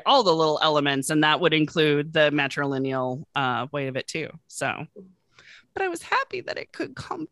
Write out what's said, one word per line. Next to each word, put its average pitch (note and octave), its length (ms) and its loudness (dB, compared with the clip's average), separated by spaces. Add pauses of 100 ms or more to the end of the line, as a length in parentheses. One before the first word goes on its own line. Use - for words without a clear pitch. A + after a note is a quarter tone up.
all C4 160 6
the F3 140 4
little D#3 260 2
elements, C#3+ 480 2
and D#3 140 4
that D3+ 160 4
would D#3+ 140 4
include D3+ 600 2
the D3+ 160 4
matrilineal, C3+ 920 -2 (100)
uh, B2 380 -2
way C#3 160 -4
of C3 100 -6
it - 100 -6
too. D#3+ 220 -8 (180)
So, - 380 -6 (880)
but - 100 -6
I F#4+ 40 -2
was E4+ 160 -8
happy - 380 -4
that - 180 -10
it - 120 -14
could - 240 -10
come - 360 -10